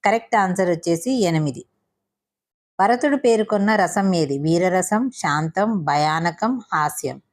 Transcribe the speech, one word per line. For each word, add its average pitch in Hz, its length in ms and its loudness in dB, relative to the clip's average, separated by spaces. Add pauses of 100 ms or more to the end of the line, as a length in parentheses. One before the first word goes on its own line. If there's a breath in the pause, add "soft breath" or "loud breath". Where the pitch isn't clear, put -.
కరెక్ట్ 226 320 0
ఆన్సర్ 185 340 2
వచ్చేసి 170 520 0
ఎనిమిది. 156 420 0 (1160)
భరతుడు 247 360 2
పేర్కొన్న 214 580 2
రసం 190 400 0
ఏది? 139 240 0
వీరరసం, 180 760 0
శాంతం, 165 720 -2
భయానకం, 165 760 -2 (120)
హాస్యం. 151 500 -4 (100)